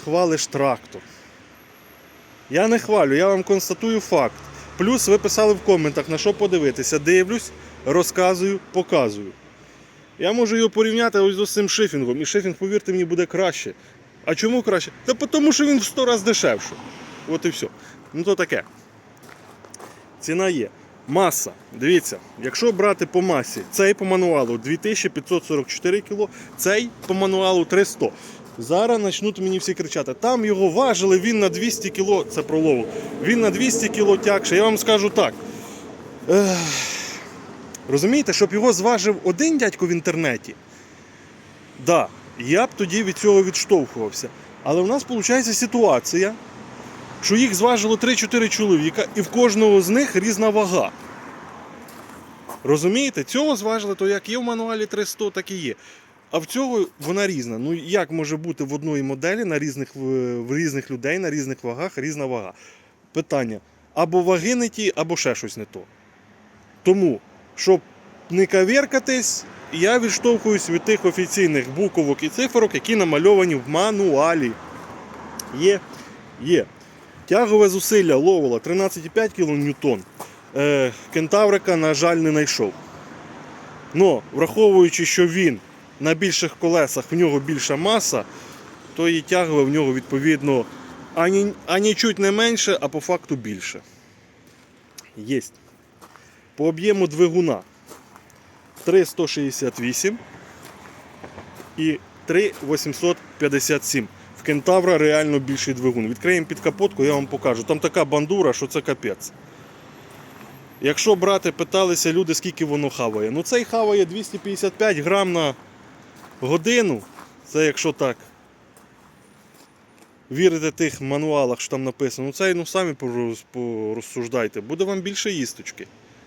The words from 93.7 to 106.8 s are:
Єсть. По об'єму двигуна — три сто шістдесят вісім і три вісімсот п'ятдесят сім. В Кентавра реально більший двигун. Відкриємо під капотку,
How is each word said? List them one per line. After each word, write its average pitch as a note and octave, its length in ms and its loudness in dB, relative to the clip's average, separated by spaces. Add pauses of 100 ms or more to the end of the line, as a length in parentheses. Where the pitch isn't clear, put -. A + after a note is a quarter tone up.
Єсть. A2+ 360 -6 (1040)
По D3 100 -2
об'єму F#3 400 2
двигуна — D#3+ 540 2 (1200)
три F3+ 200 6
сто D#3+ 220 -4
шістдесят C3+ 540 -4
вісім F3+ 380 -2 (1600)
і D#3+ 220 -2 (280)
три F#3+ 260 2 (180)
вісімсот D#3 460 0 (220)
п'ятдесят C#3+ 460 0
сім. A#2 240 -2 (320)
В - 40 -20
Кентавра F3 540 2
реально D3+ 400 4
більший C3+ 360 -4
двигун. B2 340 0
Відкриємо E3+ 380 0
під D#3 140 -10
капотку, F3 440 0